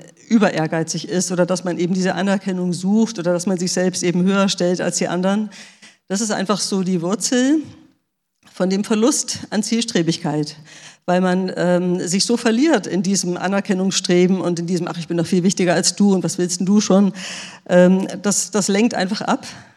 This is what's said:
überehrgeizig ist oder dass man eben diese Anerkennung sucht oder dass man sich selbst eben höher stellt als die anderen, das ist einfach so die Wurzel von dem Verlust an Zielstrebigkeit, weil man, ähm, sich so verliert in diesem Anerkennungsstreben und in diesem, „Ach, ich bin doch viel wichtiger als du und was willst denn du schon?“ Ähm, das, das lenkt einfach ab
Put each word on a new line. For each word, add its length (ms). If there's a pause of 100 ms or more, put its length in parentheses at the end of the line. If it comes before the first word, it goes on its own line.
(280)
überehrgeizig 800
ist 240
oder 140
dass 180
man 140
eben 160
diese 200
Anerkennung 580
sucht 460
oder 140
dass 140
man 120
sich 140
selbst 300
eben 220
höher 240
stellt 320
als 180
die 100
anderen, 400 (600)
das 120
ist 120
einfach 280
so 220
die 180
Wurzel 600 (920)
von 160
dem 160
Verlust 540 (100)
an 140
Zielstrebigkeit, 960 (500)
weil 160
man, 340
ähm, 500
sich 200
so 100
verliert 500
in 160
diesem 360
Anerkennungsstreben 1000
und 180
in 80
diesem, 220
„Ach, 100
ich 100
bin 80
doch 100
viel 160
wichtiger 300
als 240
du 180
und 80
was 140
willst 240
denn 60
du 160
schon?“ 320 (540)
Ähm, 380 (140)
das, 300
das 180
lenkt 260
einfach 280
ab 240 (300)